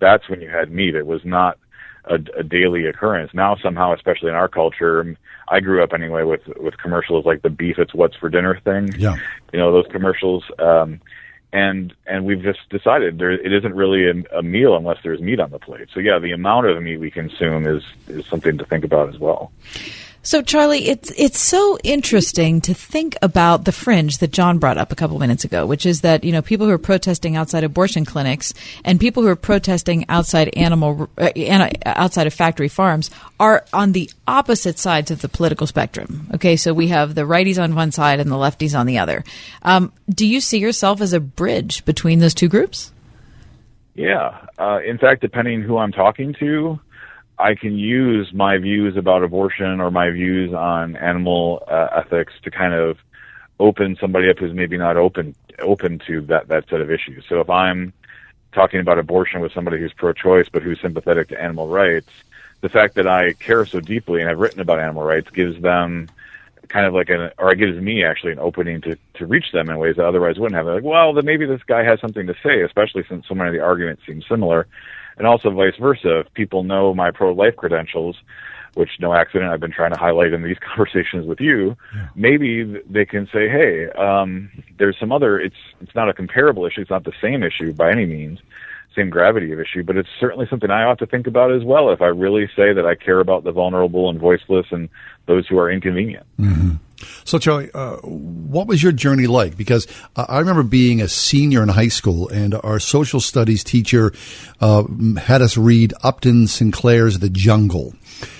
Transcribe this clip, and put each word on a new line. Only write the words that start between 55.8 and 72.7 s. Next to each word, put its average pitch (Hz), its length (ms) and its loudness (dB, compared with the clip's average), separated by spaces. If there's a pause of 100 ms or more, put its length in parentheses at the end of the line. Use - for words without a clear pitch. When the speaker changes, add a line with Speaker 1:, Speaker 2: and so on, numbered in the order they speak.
Speaker 1:
to 80 160 -4
that, 76 260 -2
that 80 200 -2
set 82 120 -2
of 76 100 -4
issues. 69 380 -6
So 87 120 0
if 82 100 -2
I'm 90 420 -2 (600)
talking 95 280 2
about 87 180 2
abortion 87 420 -2
with 82 120 -6
somebody 87 260 -6
who's 80 140 -8
pro-choice 90 580 2
but 80 120 -4
who's 85 180 -6
sympathetic 82 480 -2
to - 140 -12
animal 80 260 -6
rights, 85 400 0 (520)
the 95 80 -6
fact 107 260 2
that 92 140 2
I 90 260 2
care 113 320 0
so 92 140 -6
deeply 87 400 -4
and 82 80 -2
have 82 100 -4
written 101 220 -2
about 85 180 0
animal 78 240 -4
rights 80 280 -2
gives 87 300 -4
them 85 480 -2 (600)
kind 101 180 0
of 92 80 -2
like 90 160 0
an, 85 280 -2
or 92 140 2
it 90 40 4
gives 92 240 0
me 101 240 -2
actually 82 280 -4
an 76 60 -10
opening 85 440 -4
to, 82 140 -6 (180)
to 85 120 -12
reach 143 260 -2
them 80 160 -2
in 80 100 -6
ways 80 180 0
that 87 100 0
otherwise 87 320 0
wouldn't 110 180 -4
have. 82 80 -2
They're 85 120 -4
like, 113 80 -4
"Well, 160 280 4
then 147 120 0
maybe 151 200 0
this 135 220 -4
guy 117 160 0
has 113 180 2
something 104 280 -8
to 87 140 -6
say," 135 200 2
especially 98 460 -2